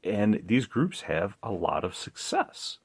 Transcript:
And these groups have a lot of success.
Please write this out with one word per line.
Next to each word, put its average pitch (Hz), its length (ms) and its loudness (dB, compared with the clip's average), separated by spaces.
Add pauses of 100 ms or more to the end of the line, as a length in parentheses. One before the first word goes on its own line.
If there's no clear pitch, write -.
And 104 400 4
these 123 220 4
groups - 360 -2
have 85 400 -2
a 110 100 -6
lot 85 300 0
of 92 120 -4
success. - 920 -4